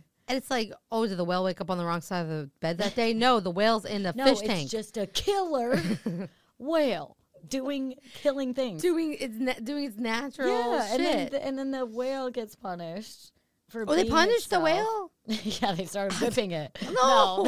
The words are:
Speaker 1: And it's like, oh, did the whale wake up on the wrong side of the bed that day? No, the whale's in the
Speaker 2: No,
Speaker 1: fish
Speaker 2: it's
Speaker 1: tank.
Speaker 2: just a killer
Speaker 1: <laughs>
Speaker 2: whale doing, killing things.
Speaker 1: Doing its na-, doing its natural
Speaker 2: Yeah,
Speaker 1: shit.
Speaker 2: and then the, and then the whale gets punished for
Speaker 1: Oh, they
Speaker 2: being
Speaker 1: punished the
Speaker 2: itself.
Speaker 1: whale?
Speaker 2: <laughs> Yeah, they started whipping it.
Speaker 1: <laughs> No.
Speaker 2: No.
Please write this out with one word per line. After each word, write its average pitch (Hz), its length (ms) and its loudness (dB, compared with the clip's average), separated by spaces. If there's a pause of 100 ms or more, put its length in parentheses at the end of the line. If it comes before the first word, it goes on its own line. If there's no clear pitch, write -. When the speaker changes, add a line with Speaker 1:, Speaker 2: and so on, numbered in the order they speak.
(280)
Speaker 1:
And 262 100 0
it's 254 120 -8
like, 226 220 -2 (200)
oh, 226 140 2
did 190 120 -4
the 175 60 0
whale 180 200 2
wake 185 160 -2
up 175 100 -6
on 185 80 0
the 175 60 -2
wrong 170 160 0
side 180 200 -4
of 165 80 -4
the 156 220 -6 (100)
bed 165 180 -2
that 202 160 0
day? 226 180 2
No, 233 280 4
the 180 100 -2
whale's 214 340 2
in 202 200 -4
the 175 120 0
Speaker 2:
No, 254 80 -2
Speaker 1:
fish 269 140 6
Speaker 2:
it's 214 80 -6
Speaker 1:
tank. 170 240 -2
Speaker 2:
just 220 260 -8
a 202 100 -2
killer 302 720 0 (440)
Speaker 1:
<laughs> 180 60 -10 (300)
Speaker 2:
whale 254 580 0 (320)
doing, 269 460 -4 (200)
killing 269 400 0
things. 233 260 -4
Speaker 1:
Doing 330 380 2
its 254 180 -6
na-, 254 160 0 (100)
doing 285 220 -4
its 214 140 -8
natural 247 500 -2
Speaker 2:
Yeah, 240 380 0
Speaker 1:
shit. 208 100 -2
Speaker 2:
and - 100 2
then 294 240 0
the, 277 160 -2
and 269 120 -4
then 269 140 -4
the 262 140 -4
whale 254 440 -4
gets 233 240 -8
punished 175 800 -10 (360)
for 226 180 -8
Speaker 1:
Oh, 294 80 2
they 339 100 6
Speaker 2:
being 226 100 2
Speaker 1:
punished 392 360 4
the 370 100 4
Speaker 2:
itself. - 20 4
Speaker 1:
whale? 392 480 2 (160)
Speaker 2:
<laughs> 220 340 -4
Yeah, 208 120 2
they 180 140 -4
started 196 340 -4
whipping 214 320 0
it. 156 280 -6
Speaker 1:
<laughs> - 120 -6
No. 202 520 6
Speaker 2:
No. - 40 2